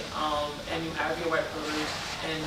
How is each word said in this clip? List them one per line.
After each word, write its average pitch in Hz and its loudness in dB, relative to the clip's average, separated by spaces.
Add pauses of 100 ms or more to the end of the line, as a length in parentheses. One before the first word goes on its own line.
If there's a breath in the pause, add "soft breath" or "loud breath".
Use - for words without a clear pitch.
(180)
um, 147 2 (220)
and 165 0
you 160 -2
have 160 2
your 165 2
white 156 4 (100)
privilege, 151 0 (360)
and, 160 0